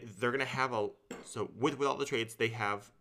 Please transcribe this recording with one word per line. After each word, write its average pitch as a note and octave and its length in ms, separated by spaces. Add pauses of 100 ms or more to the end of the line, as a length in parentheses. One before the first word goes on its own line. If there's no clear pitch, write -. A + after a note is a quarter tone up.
(200)
they're B2 100
gonna C3+ 140
have C3 280
a, G#2 180 (340)
so - 340
with, C#3 180
with C#3 120
all C3+ 80
the C3+ 80
trades, A#2 320
they A2+ 120
have G#2 520